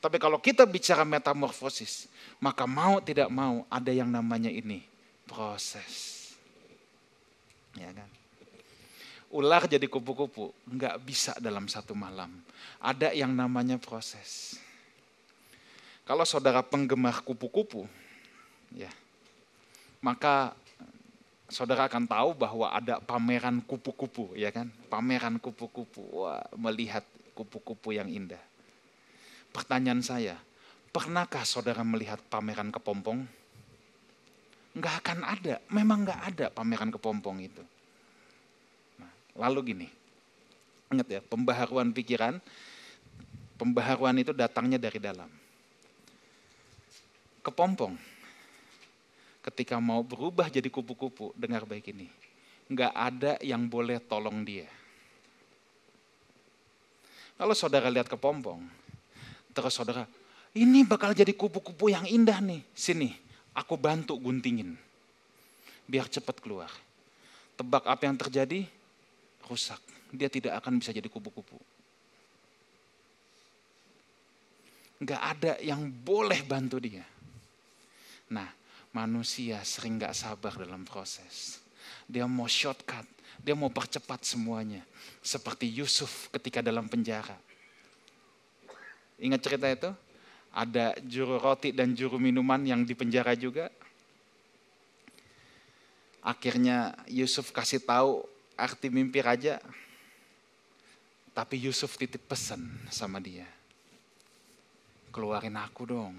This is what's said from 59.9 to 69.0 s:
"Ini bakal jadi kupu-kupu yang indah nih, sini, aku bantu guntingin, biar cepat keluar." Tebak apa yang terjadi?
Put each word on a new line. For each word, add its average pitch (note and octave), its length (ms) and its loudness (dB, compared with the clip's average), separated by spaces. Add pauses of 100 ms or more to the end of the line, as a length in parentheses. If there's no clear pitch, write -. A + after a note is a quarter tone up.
"Ini B3 320 12
bakal G#3 240 4
jadi G3+ 240 8
kupu-kupu G3 560 2
yang F#3 160 0
indah A3 320 8
nih, F3 320 -2
sini, D#3+ 400 0 (400)
aku C3+ 240 -2
bantu D3+ 400 0
guntingin, A#2+ 560 -2 (1120)
biar B2+ 240 -2
cepat - 320 -6
keluar." F#2+ 320 -10 (840)
Tebak B2 300 2
apa - 240 2
yang C#3 80 2
terjadi? C3+ 480 0 (800)